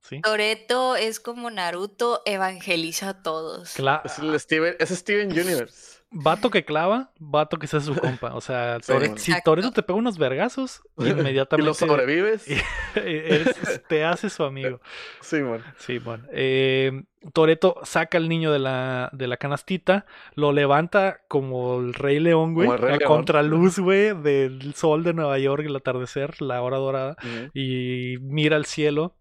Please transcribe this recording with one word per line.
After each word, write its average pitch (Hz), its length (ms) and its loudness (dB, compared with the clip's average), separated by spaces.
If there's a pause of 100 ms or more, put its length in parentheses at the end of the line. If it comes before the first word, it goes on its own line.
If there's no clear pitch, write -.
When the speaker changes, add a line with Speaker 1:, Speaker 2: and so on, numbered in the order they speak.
Speaker 1:
sí. 139 220 -14
Speaker 2:
Toretto 220 720 0
es 220 240 -2
como 240 300 -10
Naruto, 196 760 -2
evangeliza 185 840 -2
a 190 120 -10
todos. 160 560 -8
Speaker 1:
Cla- 143 260 2
Speaker 3:
Es - 140 -10
el 151 220 -2
Steven, 160 380 0
es 160 120 0
Steven 202 400 -2
Universe. 165 680 -4 (120)
Speaker 1:
Vato 170 380 0
que 190 160 0
clava, 185 540 0
vato 151 400 -2
que 151 80 -10
sea 151 140 0
su 143 140 -4
compa. 127 400 -4
O 120 60 -6
sea, 120 380 -4
Speaker 3:
<laughs> 117 40 -12
Sí, - 100 -2
Speaker 1:
Toret-, 135 60 4 (100)
Speaker 3:
bueno. 107 100 -6
Speaker 1:
si - 140 -4
Speaker 2:
Exacto. 175 180 4
Speaker 1:
Toretto 190 220 2
te 220 100 0
pega 180 160 -2
unos 233 180 -2
vergazos, 165 640 -2 (100)
Speaker 3:
<laughs> - 60 -20
¿Y 127 80 -4
lo 120 40 2 (100)
Speaker 1:
inmediatamente 147 560 2
Speaker 3:
sobrevives? 160 720 2 (260)
Speaker 1:
<laughs> - 220 -8
eres... 160 920 0
te 156 160 2
haces 175 280 -2
su - 120 -4
amigo. 135 360 -6 (400)
Speaker 3:
Sí, 156 220 -2
bueno. 117 220 -4 (120)
Speaker 1:
Sí, 123 220 -8
bueno. 117 340 -12
Eh, 135 680 0 (320)
Toretto 165 480 4
saca 175 340 -2
al 165 120 0
niño 160 240 0
de 147 60 2
la... 131 540 -2
de 131 140 -6
la 123 100 -4
canastita, 180 680 -2 (280)
lo 147 180 2
levanta 156 760 2
como 127 520 -2
el 123 120 -4
Rey 139 280 2
León, 160 340 4
güey, 175 140 4
Speaker 3:
Como 247 80 2
el - 60 -2
Rey 135 120 4
Speaker 1:
a 147 40 0
Speaker 3:
León. 147 140 2
Speaker 1:
contraluz, 156 680 4
güey, 196 360 4
del 139 600 0
sol 156 300 2
de 170 80 2
Nueva 147 260 0
York, 139 280 0
el 143 100 -4
atardecer, 131 640 -4
la 123 220 -4
hora 127 160 -2
dorada, 135 440 -4
Speaker 3:
Ujú. 120 300 -10
Speaker 1:
y 127 680 -4
mira 151 340 2
al 151 100 0
cielo 151 540 -2